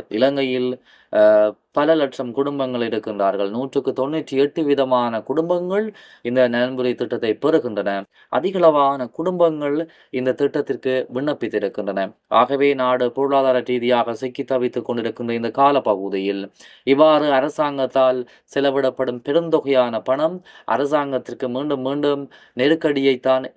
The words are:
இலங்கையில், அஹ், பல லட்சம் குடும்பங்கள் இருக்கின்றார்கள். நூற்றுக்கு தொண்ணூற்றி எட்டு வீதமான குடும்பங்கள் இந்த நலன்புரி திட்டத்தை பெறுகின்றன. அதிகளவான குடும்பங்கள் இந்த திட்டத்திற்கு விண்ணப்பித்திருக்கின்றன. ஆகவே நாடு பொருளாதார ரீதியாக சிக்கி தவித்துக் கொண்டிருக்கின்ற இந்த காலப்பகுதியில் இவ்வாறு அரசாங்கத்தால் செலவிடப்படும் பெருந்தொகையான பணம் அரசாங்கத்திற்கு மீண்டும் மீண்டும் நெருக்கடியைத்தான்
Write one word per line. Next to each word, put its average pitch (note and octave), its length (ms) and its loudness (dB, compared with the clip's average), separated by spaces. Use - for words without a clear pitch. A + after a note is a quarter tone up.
இலங்கையில், B2+ 640 0
அஹ், G#2+ 380 6
பல D3 240 2
லட்சம் C#3 360 -2
குடும்பங்கள் C3+ 520 -2
இருக்கின்றார்கள். G2+ 680 -2
நூற்றுக்கு C3 420 -2
தொண்ணூற்றி C#3 460 -4
எட்டு C#3+ 260 0
வீதமான B2+ 600 0
குடும்பங்கள் F3+ 640 -2
இந்த B2 220 2
நலன்புரி B2 460 0
திட்டத்தை A#2 400 -2
பெறுகின்றன. A2+ 580 0
அதிகளவான D3 760 2
குடும்பங்கள் D#3+ 680 0
இந்த B2+ 200 0
திட்டத்திற்கு C3+ 600 -2
விண்ணப்பித்திருக்கின்றன. G#2+ 920 -4
ஆகவே C3+ 440 2
நாடு B2+ 380 0
பொருளாதார C3+ 500 2
ரீதியாக A#2+ 520 0
சிக்கி B2+ 300 -8
தவித்துக் B2 420 -2
கொண்டிருக்கின்ற A#2 480 -4
இந்த A2+ 180 -4
காலப்பகுதியில் G2 920 0
இவ்வாறு D3+ 440 4
அரசாங்கத்தால் C3+ 880 0
செலவிடப்படும் C3 760 -2
பெருந்தொகையான C#3 800 0
பணம் D#3 340 0
அரசாங்கத்திற்கு C#3 840 -2
மீண்டும் C3+ 340 -4
மீண்டும் C#3+ 400 -2
நெருக்கடியைத்தான் C3+ 1000 2